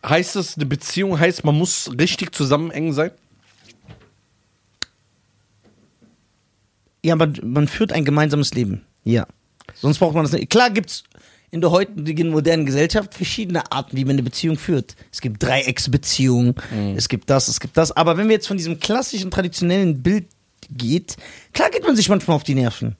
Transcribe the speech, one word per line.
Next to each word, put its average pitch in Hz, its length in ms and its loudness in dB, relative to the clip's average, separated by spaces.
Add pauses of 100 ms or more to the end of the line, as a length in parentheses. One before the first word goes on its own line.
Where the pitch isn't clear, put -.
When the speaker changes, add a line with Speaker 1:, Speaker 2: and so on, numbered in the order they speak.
Speaker 1:
Heißt 170 280 0
das, 196 200 -4
eine 147 120 -2
Beziehung 170 520 -2
heißt, 175 240 2
man 147 120 4
muss - 340 0 (100)
richtig 175 360 -2
zusammen 147 340 0
eng 156 240 -4
sein? 156 160 0 (4000)
Speaker 2:
Ja, 160 120 2
man, 156 280 2
man 139 240 2
führt - 260 0
ein 156 120 0
gemeinsames 147 480 2
Leben. 107 320 -2 (180)
Ja. 113 220 2 (480)
Sonst 143 240 0
braucht 165 160 2
man 160 100 2
das 131 100 0
nicht. - 180 -4
Klar 247 180 6
gibt's 202 340 -4 (460)
in 165 120 -4
der 170 100 4
heutigen 170 580 0
modernen 156 380 2
Gesellschaft 165 480 0
verschiedene 180 560 -6
Arten, 135 260 -6
wie 135 80 0
man 135 80 0
eine 135 100 2
Beziehung 156 340 -2
führt. - 380 -2 (160)
Es - 100 -14
gibt 110 200 -6
Dreiecksbeziehungen, 127 1120 2 (180)
Speaker 1:
Mhm. 104 260 -4
Speaker 2:
es - 120 -4
gibt 120 220 -4
das, 135 160 2
es - 120 -4
gibt - 180 -8
das. 160 140 2
Aber 165 260 2
wenn 214 100 0
wir 220 80 4
jetzt 214 120 -4
von 202 100 -4
diesem 165 220 -6
klassischen, 208 520 -4
traditionellen 175 720 0
Bild 180 240 0 (420)
geht, 135 460 -2 (380)
klar - 160 2
geht - 160 -2
man 302 100 4
sich 196 140 2
manchmal 185 260 2
auf 147 80 0
die 139 120 0
Nerven. 117 440 -2